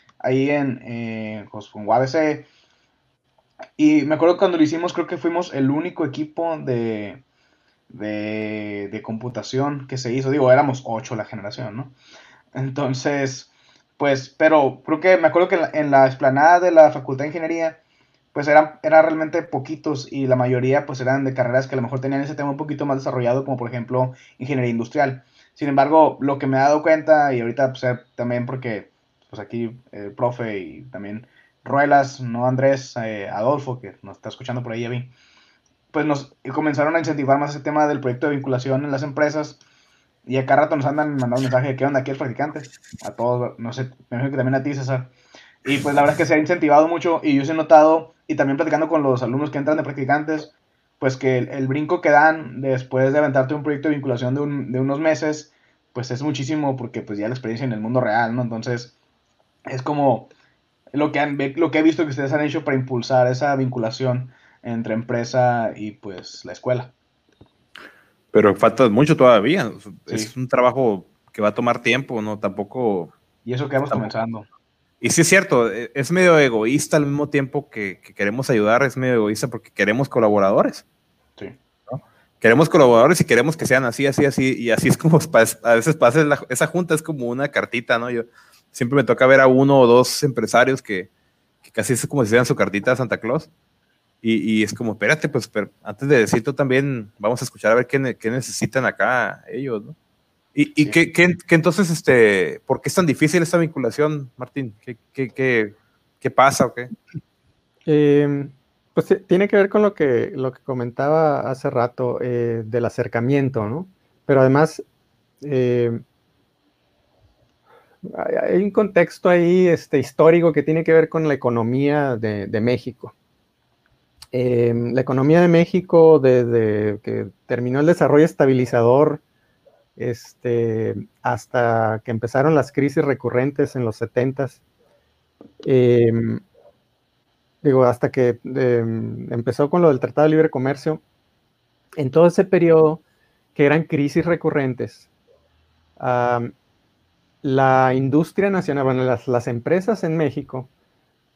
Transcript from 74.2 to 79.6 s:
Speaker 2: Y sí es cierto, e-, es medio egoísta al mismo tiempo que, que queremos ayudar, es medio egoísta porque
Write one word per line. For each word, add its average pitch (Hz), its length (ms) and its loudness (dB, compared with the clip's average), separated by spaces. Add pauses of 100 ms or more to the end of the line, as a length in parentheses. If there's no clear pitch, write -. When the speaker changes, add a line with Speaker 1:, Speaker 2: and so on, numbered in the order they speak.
Speaker 2:
Y 120 120 -4
sí 170 100 2
es 160 60 4
cierto, 165 440 2
e-, 113 220 -10
es 139 180 -6
medio 180 280 4
egoísta 131 580 0
al 147 80 2
mismo 143 240 -4
tiempo 139 400 -4
que, 98 320 -10
que - 120 -20
queremos 107 360 -4
ayudar, 113 340 4
es 131 140 -4
medio 127 160 0
egoísta 110 340 -2
porque 117 240 -12